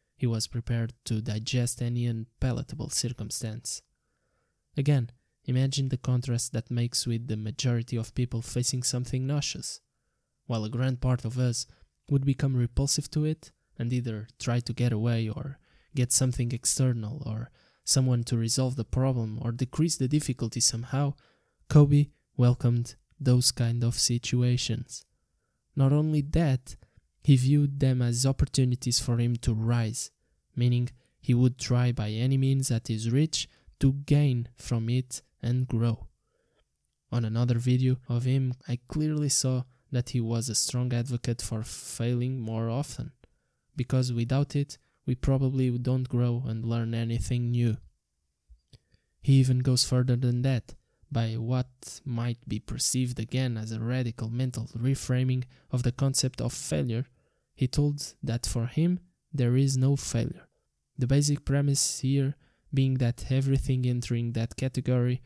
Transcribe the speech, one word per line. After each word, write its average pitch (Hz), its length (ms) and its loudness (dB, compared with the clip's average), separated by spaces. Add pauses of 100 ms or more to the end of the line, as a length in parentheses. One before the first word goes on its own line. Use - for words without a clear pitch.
(160)
He - 100 -2
was 113 220 0
prepared 117 440 -4 (120)
to 110 180 -2
digest 117 580 -2
any 120 240 -2
unpalatable 120 840 -4
circumstance. 113 920 -6 (920)
Again, 139 360 2 (320)
imagine 135 460 0
the 131 60 -2
contrast 123 560 -2
that 107 160 -4
makes 120 380 -2
with 117 220 -4
the 110 80 -2
majority 117 600 -2
of 113 200 -6
people 123 260 -2
facing 123 400 -2
something 127 420 -2
nauseous, - 580 -4 (640)
while 110 180 -2
a 107 60 -6
grand 127 300 -2
part 127 240 0
of 120 140 -4
us 123 300 -2 (400)
would 139 160 2
become 135 320 0
repulsive 135 560 0
to 151 120 0
it - 280 -6 (260)
and 120 140 -2
either 117 340 -4 (140)
try 120 180 0
to 120 140 -4
get 120 200 0
away 113 360 0
or 135 320 -10 (340)
get 123 160 0
something 123 400 2
external 120 760 -2
or 113 280 -8 (300)
someone 127 400 2
to 120 140 -2
resolve 127 400 0
the 123 80 -4
problem 123 580 0
or 117 80 -2
decrease 131 460 -2
the 131 100 -2
difficulty 127 540 -2
somehow. 135 520 0 (560)
Kobe 147 420 6 (260)
welcomed 120 580 2 (240)
those 123 320 4
kind 120 320 -2
of 120 160 0
situations. 123 1080 0 (680)
Not 135 180 4
only 151 280 2
that, 143 560 0 (480)
he 139 120 8
viewed 139 440 2
them 131 200 2
as 120 260 0
opportunities 127 760 0
for 120 180 0
him 120 180 2
to 117 180 0
rise, 113 580 -2 (420)
meaning 123 360 2 (300)
he 123 140 2
would 127 240 4
try 123 320 2
by 107 200 -2
any 123 260 0
means 135 340 2
at 117 160 0
his 113 240 -2
reach 143 380 0 (320)
to 135 140 4
gain 143 600 2
from 113 340 -4
it 127 340 -2 (200)
and 123 240 0
grow. 117 400 0 (1040)
On 120 140 0
another 120 340 2
video 127 400 2 (100)
of 120 160 0
him, 131 300 0 (140)
I 120 80 -2
clearly 151 540 -2
saw 127 340 0 (260)
that 123 200 -2
he 123 100 0
was 113 280 -2
a 110 60 -4
strong 123 380 -2
advocate 120 500 -2
for 110 220 -4
failing 123 760 -4
more 113 300 -4
often, - 440 -6 (640)
because 127 380 0
without 123 420 0
it, 143 240 -2 (280)
we 156 80 0
probably 131 640 2
don't 127 300 0
grow 123 380 0
and 113 180 -4
learn 113 300 -2
anything 117 560 -2
new. 120 280 2 (1400)
He 135 180 6
even 127 200 4
goes 127 220 2
further 127 320 2
than 123 280 0
that, 127 320 -2 (360)
by 113 260 -2
what 123 680 -4
might 117 420 -4
be 107 140 -6
perceived 123 580 -2
again 123 380 -2
as 110 160 -6
a 110 80 -6
radical 117 500 -2
mental 123 360 -4 (100)
reframing 127 680 0 (260)
of 123 120 -2
the 120 80 2
concept 131 500 0
of 117 120 -2
failure. 131 540 -4 (500)
He 131 100 0
told 143 560 -2
that 117 240 -2
for 117 200 -2
him, 175 340 0 (320)
there 127 240 2
is 135 200 4
no 135 200 4
failure. - 500 -4 (500)
The 127 120 -2
basic 147 360 2
premise 139 560 0
here 139 360 0 (360)
being 135 260 2
that 120 340 0
everything 131 540 2
entering 120 480 -2
that 113 220 -2
category 127 680 0